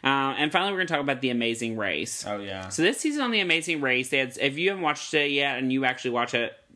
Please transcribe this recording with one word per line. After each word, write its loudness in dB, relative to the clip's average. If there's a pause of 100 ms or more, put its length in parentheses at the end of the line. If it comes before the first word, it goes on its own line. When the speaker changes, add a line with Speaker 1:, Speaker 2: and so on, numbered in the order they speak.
Speaker 1:
Uh, 2
and 2
finally, 2
we're -2
gonna 0
talk 2
about 0
The 0
Amazing 0
Race. -2
Speaker 2:
Oh, -4
yeah. -8
Speaker 1:
So -2
this 2
season -2
on 0
The 2
Amazing 0
Race, 2
they 4
had, -2
if 2
you 2
haven't -2
watched -2
it 2
yet 0
and 0
you 2
actually 0
watch 0
it, 0 (240)